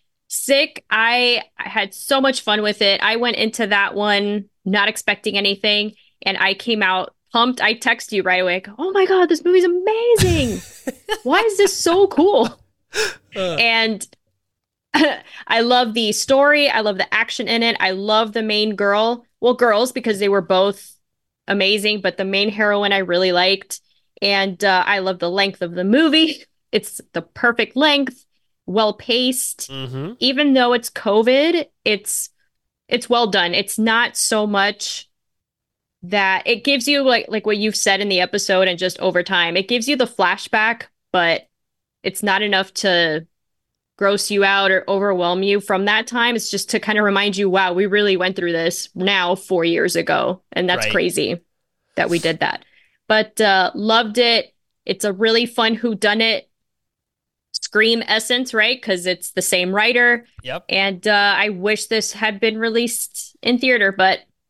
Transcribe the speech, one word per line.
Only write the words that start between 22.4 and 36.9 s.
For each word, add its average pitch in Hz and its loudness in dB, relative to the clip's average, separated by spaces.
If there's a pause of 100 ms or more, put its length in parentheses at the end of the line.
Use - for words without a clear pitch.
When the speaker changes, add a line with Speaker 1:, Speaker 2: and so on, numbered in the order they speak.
Speaker 1:
heroine 202 0
I 196 2
really 180 0
liked. 190 0 (400)
And, 196 -2
uh, 185 4
I 202 0
love 185 -4
the 170 -2
length 196 -2
of 175 -6
the 180 -2
movie. 311 2 (300)
It's - -4 (140)
the 165 -6
perfect 233 -2
length, 277 0 (400)
well-paced. 226 -2
Speaker 2:
Mm-hmm. 135 -10
Speaker 1:
Even 269 2
though 247 4
it's 240 -4
covid, 262 2 (180)
it's, - -4 (600)
it's 247 -4
well 240 2
done. 180 0
It's - -4
not 226 0
so 214 -2
much 208 -4 (960)
that 190 0
it 226 -2
gives 277 0
you, 285 2